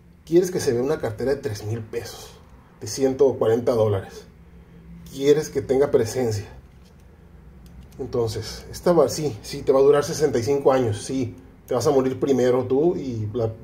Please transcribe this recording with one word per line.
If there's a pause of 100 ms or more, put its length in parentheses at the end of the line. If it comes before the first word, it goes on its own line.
(240)
Quieres
que
se
vea
una
cartera
de
tres
mil
pesos, (500)
de
ciento
cuarenta
dólares. (880)
Quieres
que
tenga
presencia. (1500)
Entonces,
esta
va,
sí,
sí,
te
va
a
durar
sesenta
y
cinco
años,
sí. (300)
Te
vas
a
morir
primero
tú
y
la (120)